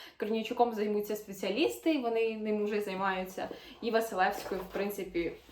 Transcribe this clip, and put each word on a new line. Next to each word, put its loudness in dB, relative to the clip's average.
Корнійчуком 2
займуться 0
спеціалісти, 0
і 0
вони 2
ним 0
уже 0
займаються, -2
і -2
Василевською, 2
в -8
принципі -2